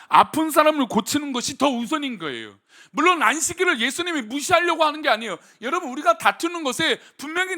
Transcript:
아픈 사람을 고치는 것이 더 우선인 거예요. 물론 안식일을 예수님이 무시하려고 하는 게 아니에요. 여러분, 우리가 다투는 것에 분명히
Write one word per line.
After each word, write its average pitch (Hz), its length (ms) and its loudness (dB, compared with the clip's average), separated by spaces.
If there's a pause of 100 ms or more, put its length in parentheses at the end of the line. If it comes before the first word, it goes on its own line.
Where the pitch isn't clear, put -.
아픈 311 420 4
사람을 302 380 4
고치는 285 440 -2
것이 233 240 -6
더 285 140 2
우선인 247 480 -4
거예요. 117 400 -10 (320)
물론 320 320 2
안식일을 320 580 0
예수님이 302 420 -4
무시하려고 320 640 0
하는 302 160 -2
게 294 80 -2
아니에요. 220 300 0 (240)
여러분, 320 280 -4
우리가 330 280 0
다투는 330 460 0
것에 285 360 0 (160)
분명히 359 400 -4